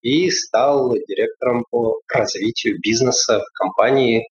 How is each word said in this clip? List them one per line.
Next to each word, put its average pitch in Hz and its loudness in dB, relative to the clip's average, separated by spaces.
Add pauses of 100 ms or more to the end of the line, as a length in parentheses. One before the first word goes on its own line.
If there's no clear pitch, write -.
и 151 2
стал 131 2 (140)
директором 117 -2
по 113 0
развитию 104 -2
бизнеса 113 0
в - -14
компании 113 2